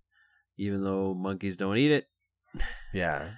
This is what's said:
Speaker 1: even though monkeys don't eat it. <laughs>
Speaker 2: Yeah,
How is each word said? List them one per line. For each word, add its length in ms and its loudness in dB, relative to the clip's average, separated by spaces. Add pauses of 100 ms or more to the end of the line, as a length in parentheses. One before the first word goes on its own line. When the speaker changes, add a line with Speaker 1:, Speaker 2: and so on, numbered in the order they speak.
(580)
Speaker 1:
even 260 -2
though 300 0
monkeys 440 -4
don't 200 0
eat 140 6
it. 140 4 (480)
<laughs> 100 0 (300)
Speaker 2:
Yeah, 440 -2